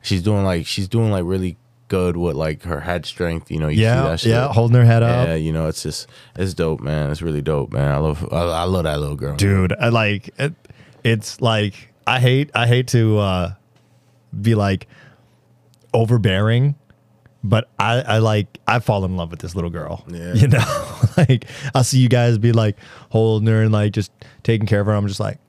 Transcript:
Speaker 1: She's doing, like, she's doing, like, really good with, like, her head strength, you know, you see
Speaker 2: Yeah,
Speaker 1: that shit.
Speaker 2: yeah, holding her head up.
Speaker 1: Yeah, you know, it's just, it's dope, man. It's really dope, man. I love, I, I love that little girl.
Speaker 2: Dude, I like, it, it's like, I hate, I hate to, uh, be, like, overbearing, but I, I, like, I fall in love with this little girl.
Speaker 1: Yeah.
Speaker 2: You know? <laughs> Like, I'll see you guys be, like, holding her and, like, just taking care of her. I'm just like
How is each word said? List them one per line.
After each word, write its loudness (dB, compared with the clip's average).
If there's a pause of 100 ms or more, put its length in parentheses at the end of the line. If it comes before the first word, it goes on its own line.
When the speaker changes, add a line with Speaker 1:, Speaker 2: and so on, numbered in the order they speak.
Speaker 1:
She's -2
doing, 0
like, -2
she's -6
doing, 0
like, 0
really -4 (320)
good 0
with, -2
like, -4
her -6
head -6
strength, -6
you -4
know, -2
you -2
see 4
Speaker 2:
Yeah, 2
Speaker 1:
that -2
shit. 0
Speaker 2:
yeah, 0
holding 4
her 8
head 6
up. 2
Speaker 1:
Yeah, -2
you -2
know, -2
it's -6
just, -10 (300)
it's -4
dope, -2
man. -4
It's -6
really -4
dope, -4
man. 0
I 0
love, -2
I, -2
I -2
love 0
that -2
little -6
girl. -8
Speaker 2:
Dude, 0
I -2
like, -2 (100)
it, -4 (500)
it's -4
like, -2 (180)
I 0
hate, 2
I 0
hate 2
to, 4
uh, -2 (880)
be, 2
like, 0 (1040)
overbearing, 2 (680)
but -2 (100)
I, 2
I, 0
like, 0 (100)
I 2
fall 0
in -4
love -6
with -14
this -12
little -4
girl. -10
Speaker 1:
Yeah. -10
Speaker 2:
You 6
know? 0
<laughs> 4 (120)
Like, 4 (300)
I'll 4
see 2
you 6
guys 4
be, 2
like, 2 (320)
holding 2
her 4
and, 2
like, 2
just -4 (340)
taking 0
care 2
of 0
her. 2
I'm 0
just -6
like -6 (120)